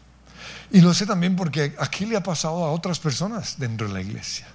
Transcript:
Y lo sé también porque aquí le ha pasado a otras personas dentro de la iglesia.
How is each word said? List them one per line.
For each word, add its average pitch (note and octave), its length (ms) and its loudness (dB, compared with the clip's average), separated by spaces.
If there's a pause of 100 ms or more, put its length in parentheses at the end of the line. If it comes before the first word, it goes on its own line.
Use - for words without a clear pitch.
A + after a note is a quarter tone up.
(720)
Y F#3+ 100 10
lo F3 120 8
sé G3+ 120 0
también F#3 300 2
porque D3+ 440 -2
aquí D3+ 260 -4
le A3+ 120 0
ha F#3 60 -4
pasado E3+ 420 -2
a D#3 60 0
otras E3+ 280 -2
personas E3 580 -4
dentro A2+ 300 -4
de G2+ 60 -6
la F#2+ 80 -4
iglesia. G#2 540 -10